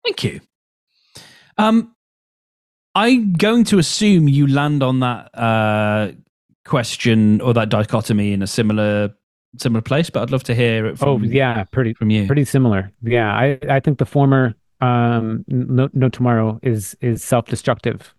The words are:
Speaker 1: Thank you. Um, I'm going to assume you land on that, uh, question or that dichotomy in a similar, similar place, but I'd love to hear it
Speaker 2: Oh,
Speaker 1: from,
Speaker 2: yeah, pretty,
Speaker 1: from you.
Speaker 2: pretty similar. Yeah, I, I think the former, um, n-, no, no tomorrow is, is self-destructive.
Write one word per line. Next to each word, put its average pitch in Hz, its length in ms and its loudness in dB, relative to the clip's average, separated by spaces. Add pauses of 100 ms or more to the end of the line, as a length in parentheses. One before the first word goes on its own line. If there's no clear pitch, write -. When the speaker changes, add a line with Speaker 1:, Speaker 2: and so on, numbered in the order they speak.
Speaker 1:
Thank - 200 -6
you. - 160 -6 (1200)
Um, 226 340 2 (1000)
I'm 220 380 2
going 214 320 2
to 202 120 2
assume 180 500 2
you 143 200 4
land 143 340 0
on 131 200 0
that, 123 360 -4
uh, 107 760 0 (520)
question 110 720 2
or 123 140 0
that 113 160 0
dichotomy 107 640 -2
in 98 80 -4
a 98 60 -4
similar, 104 680 -2 (420)
similar 113 240 -2
place, 151 280 -2
but - 140 -4
I'd 120 80 -6
love 131 120 -4
to 127 100 -4
hear 113 340 0
it - 140 -8
Speaker 2:
Oh, 135 160 2
Speaker 1:
from, - 60 -2
Speaker 2:
yeah, 120 480 0
pretty, 117 220 -2
Speaker 1:
from 110 160 -2
you. 107 180 2
Speaker 2:
pretty 143 160 2
similar. 107 480 0 (100)
Yeah, 113 320 0
I, 131 240 0 (120)
I 135 100 2
think 143 200 -2
the 131 60 0
former, 135 480 2 (280)
um, 117 680 0
n-, 127 200 -2
no, 131 240 2
no 131 160 2
tomorrow 113 520 0
is, 110 380 -4
is 120 240 -4
self-destructive. 117 960 -4